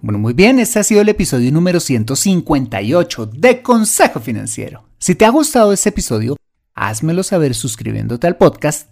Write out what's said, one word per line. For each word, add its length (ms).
Bueno, 160
muy 140
bien, 260
este 200
ha 40
sido 180
el 60
episodio 440
número 280
ciento 380
cincuenta 640
y 120
ocho 320
de 360
Consejo 580
Financiero. 640
Si 160
te 80
ha 60
gustado 420
este 180
episodio, 460
házmelo 480
saber 320
suscribiéndote 720
al 80
podcast 560